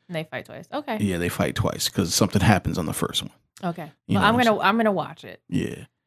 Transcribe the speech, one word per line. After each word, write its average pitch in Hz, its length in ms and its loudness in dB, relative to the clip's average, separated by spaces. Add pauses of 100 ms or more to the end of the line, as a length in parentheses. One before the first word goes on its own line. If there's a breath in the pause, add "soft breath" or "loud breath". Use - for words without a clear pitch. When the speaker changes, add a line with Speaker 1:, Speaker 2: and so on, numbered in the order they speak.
Speaker 1:
And 175 80 -8
they 160 80 -6
fight - 220 -10
twice. - 260 -16
Okay. 254 280 -6
Speaker 2:
Yeah, 190 180 0
they 85 100 0
fight - 260 -2
twice - 340 -2
'cause 90 260 0
something 104 280 4
happens 92 360 4
on 80 80 -2
the - 60 -4
first - 300 -4
one. - 80 -12 (320)
Speaker 1:
Okay. 170 280 -6 (180)
Speaker 2:
You 196 60 2
Speaker 1:
Well, 196 80 4
Speaker 2:
know 202 60 6
Speaker 1:
I'm 226 60 4
Speaker 2:
what 247 60 4
I'm 240 60 4
Speaker 1:
gonna, 214 120 2
Speaker 2:
saying? 185 100 2
Speaker 1:
I'm 214 80 2
gonna 220 160 2
watch 156 320 -6
it. 90 240 -16
Speaker 2:
Yeah. - 360 -4 (220)